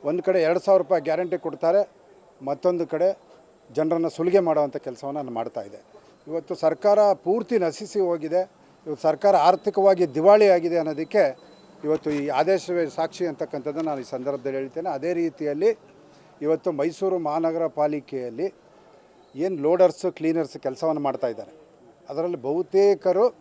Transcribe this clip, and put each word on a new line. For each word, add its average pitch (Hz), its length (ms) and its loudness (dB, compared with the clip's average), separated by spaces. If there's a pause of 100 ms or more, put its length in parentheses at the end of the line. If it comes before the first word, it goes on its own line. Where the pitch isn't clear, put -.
(100)
ಒಂದು 170 160 -2
ಕಡೆ 185 220 2
ಎರಡು 175 180 0
ಸಾವಿರ 190 180 6
ರೂಪಾಯಿ 170 240 0
ಗ್ಯಾರಂಟಿ 170 380 -2
ಕೊಡ್ತಾರೆ, 165 340 0 (680)
ಮತ್ತೊಂದು 170 420 0
ಕಡೆ 165 160 0 (720)
ಜನರನ್ನು 160 400 0
ಸುಲಿಗೆ 180 320 4
ಮಾಡುವಂಥ 147 260 0 (120)
ಕೆಲಸವನ್ನು 139 520 -10
ಮಾಡ್ತಾ 117 300 -8
ಇದೆ. 104 100 -20 (500)
ಇವತ್ತು 165 320 -6
ಸರ್ಕಾರ 180 360 2 (260)
ಪೂರ್ತಿ 226 380 -2
ನಶಿಸಿ 180 440 -4
ಹೋಗಿದೆ. 170 340 -2 (460)
ಇವತ್ತು 151 200 -8
ಸರ್ಕಾರ 160 280 4 (140)
ಆರ್ಥಿಕವಾಗಿ 190 560 4 (120)
ದಿವಾಳಿಯಾಗಿದೆ 180 640 6
ಅನ್ನೋದಕ್ಕೆ 156 420 -2 (640)
ಇವತ್ತು 156 220 -2 (100)
ಈ - 20 -4 (200)
ಆದೇಶವೇ 175 420 0 (140)
ಸಾಕ್ಷಿ 165 340 -6
ಅಂತಕ್ಕಂಥದ್ದನ್ನು 147 600 -8
ನಾನು 139 140 -6
ಈ - 60 -18
ಸಂದರ್ಭದಲ್ಲಿ 135 500 -6
ಹೇಳ್ತೇನೆ. 160 360 -8
ಅದೇ 147 140 -4 (100)
ರೀತಿಯಲ್ಲಿ 160 500 -2 (760)
ಇವತ್ತು 160 240 0 (120)
ಮೈಸೂರು 180 460 -2
ಮಹಾನಗರ 165 400 -2 (120)
ಪಾಲಿಕೆಯಲ್ಲಿ 143 680 -4 (960)
ಏನು 190 120 -2 (100)
ಲೋಡರ್ಸ್, 180 400 2 (120)
ಕ್ಲೀನರ್ಸ್ 160 380 -4 (100)
ಕೆಲಸವನ್ನು 151 400 -4
ಮಾಡ್ತಾ 127 280 -2
ಇದ್ದಾರೆ, - 200 -16 (560)
ಅದರಲ್ಲಿ 165 380 -6
ಬಹುತೇಕರು 190 760 2 (160)